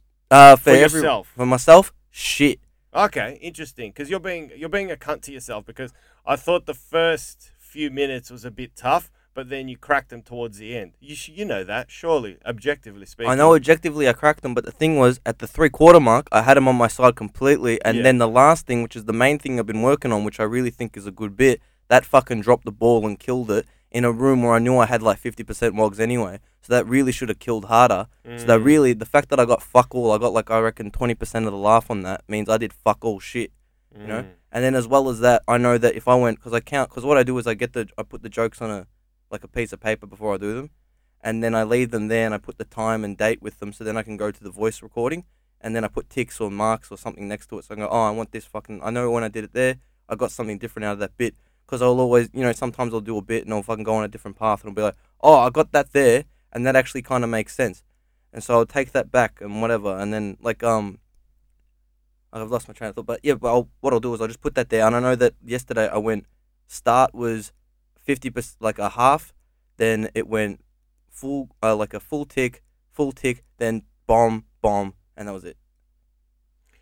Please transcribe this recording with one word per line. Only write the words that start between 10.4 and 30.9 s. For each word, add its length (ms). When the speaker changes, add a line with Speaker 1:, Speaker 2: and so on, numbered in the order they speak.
Speaker 2:
the 180
end. 240
You 160
sh-, 140
you 160
know 180
that, 280
surely, 460
objectively 580
speaking. 260
Speaker 1:
I 40
know 180
objectively 560
I 40
cracked 280
them, 140
but 100
the 60
thing 260
was, 260
at 140
the 100
three-quarter 520
mark, 320
I 120
had 140
'em 100
on 100
my 100
side 280
completely, 680
and 140
Speaker 2:
Yeah. 60
Speaker 1:
then 140
the 100
last 380
thing, 160
which 140
is 100
the 80
main 240
thing 220
I've 80
been 160
working 280
on, 120
which 160
I 40
really 280
think 260
is 80
a 60
good 260
bit, 240
that 160
fucking 360
dropped 240
the 60
ball 340
and 140
killed 320
it 160
in 140
a 60
room 300
where 140
I 40
knew 200
I 80
had, 160
like, 160
fifty 240
percent 320
wogs 240
anyway. 400
So 100
that 140
really 240
should 180
have 100
killed 260
harder. 420
So 220
that 160
Speaker 2:
Mm. 40
Speaker 1:
really, 280
the 120
fact 240
that 100
I 60
got 160
fuck 320
all, 200
I 40
got, 160
like, 160
I 100
reckon 320